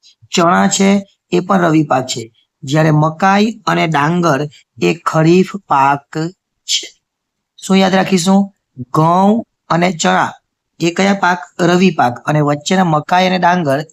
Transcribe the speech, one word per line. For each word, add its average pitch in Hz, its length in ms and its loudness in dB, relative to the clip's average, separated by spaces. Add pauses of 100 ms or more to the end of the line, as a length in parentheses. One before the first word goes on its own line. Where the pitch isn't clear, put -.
(300)
ચણા 190 380 2
છે 196 380 0 (260)
એ 175 80 0
પણ 185 180 0
રવિ 160 240 2
પાક 131 240 -2
છે, 113 260 -12 (300)
જ્યારે 156 280 0
મકાઈ 190 760 0
અને 170 200 -2
ડાંગર 151 640 -2 (340)
એ 175 120 0
ખરીફ 165 640 0
પાક 143 600 -2 (480)
છે. - 220 -6 (680)
શું - 200 -2
યાદ 190 180 2
રાખીશું? 190 560 0 (400)
ઘઉં 190 540 2 (260)
અને 175 220 0
ચણા 175 400 -2 (480)
એ 170 100 0
કયા 196 240 0
પાક? 180 240 0 (220)
રવિ 180 300 4
પાક. 127 380 -2
અને 151 120 0
વચ્ચેના 147 440 0
મકાઈ 175 420 0
અને 185 120 0
ડાંગર 170 540 0